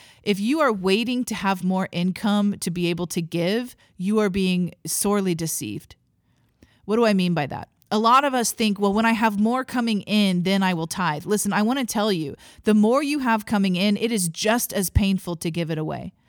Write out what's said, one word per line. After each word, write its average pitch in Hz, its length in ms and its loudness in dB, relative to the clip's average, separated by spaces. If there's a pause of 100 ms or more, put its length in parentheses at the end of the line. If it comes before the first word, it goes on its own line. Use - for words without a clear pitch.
(220)
If 196 200 -2
you 262 180 0
are 269 140 2
waiting 220 500 0
to 226 120 -6
have 185 280 -2
more 185 300 0
income 202 680 0
to - 100 -4
be 175 180 -2
able 175 200 -2
to 175 140 -4
give, 180 520 -2 (220)
you 202 240 0
are 214 100 2
being 180 440 0 (120)
sorely 196 480 0
deceived. 156 640 -8 (880)
What 214 140 0
do 233 80 4
I 214 80 4
mean 180 200 2
by 151 120 0
that? - 240 -10 (200)
A 214 80 0
lot 233 280 6
of 269 80 0
us 240 180 0
think, 208 260 0
"Well, 202 140 0
when 220 140 2
I 226 80 4
have 214 260 0
more 240 240 0
coming 233 380 -2
in, 190 420 2
then 196 200 2
I 185 100 2
will 165 120 -4
tithe." 160 400 -4
Listen, 202 280 -2
I 208 80 2
want 247 180 0
to 254 60 -2
tell 214 260 -2
you, 156 240 -4 (300)
the 214 80 4
more 214 280 4
you 294 180 0
have 226 260 0
coming 196 320 0
in, 208 180 2
it 226 160 -2
is 196 160 0
just 214 460 -2
as 190 160 -2
painful 190 480 0
to 175 120 -4
give 165 220 -4
it 156 60 -4
away. 147 340 -6 (180)